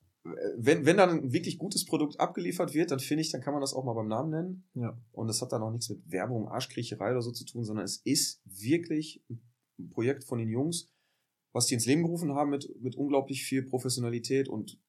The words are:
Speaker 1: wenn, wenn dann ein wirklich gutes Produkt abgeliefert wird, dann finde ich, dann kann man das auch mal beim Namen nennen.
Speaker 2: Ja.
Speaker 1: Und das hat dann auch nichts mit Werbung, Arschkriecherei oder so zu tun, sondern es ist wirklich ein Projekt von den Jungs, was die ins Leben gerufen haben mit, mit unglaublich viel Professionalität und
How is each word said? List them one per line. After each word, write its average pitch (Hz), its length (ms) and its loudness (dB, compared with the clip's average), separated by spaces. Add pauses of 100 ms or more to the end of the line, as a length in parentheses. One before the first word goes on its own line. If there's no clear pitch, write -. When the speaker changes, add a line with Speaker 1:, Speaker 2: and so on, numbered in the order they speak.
(580)
Speaker 1:
wenn, 139 280 6
wenn 175 120 8
dann 185 120 10
ein 135 240 0
wirklich 170 240 -2
gutes - 280 -2
Produkt 151 340 0
abgeliefert 175 540 0
wird, 160 180 2
dann 135 80 0
finde 151 220 0
ich, 156 100 -2
dann - 100 -4
kann 143 120 -2
man 147 80 -2
das 139 120 -2
auch 131 100 -4
mal 120 100 -2
beim 110 140 -2
Namen 120 240 0
nennen. 180 440 -4
Speaker 2:
Ja. 120 240 -4 (120)
Speaker 1:
Und 113 160 -4
das 110 140 -2
hat 123 100 -4
dann 120 100 0
auch 110 100 -2
nichts 117 180 -4
mit - 200 -10
Werbung, 113 380 -2
Arschkriecherei - 640 -4
oder 127 100 2
so 117 100 -4
zu 117 140 -10
tun, 117 200 -6
sondern 107 200 -4
es - 120 -6
ist - 480 0
wirklich 156 840 -2
ein - 640 -14
Projekt 131 320 0
von 120 160 -4
den 113 100 0
Jungs, 147 420 -2 (600)
was 120 160 2
die - 80 0
ins 113 100 2
Leben 147 180 6
gerufen 165 300 0
haben 143 160 2
mit, 139 320 -2
mit 127 140 -4
unglaublich 135 480 0
viel 135 200 0
Professionalität 127 840 0
und - 420 -6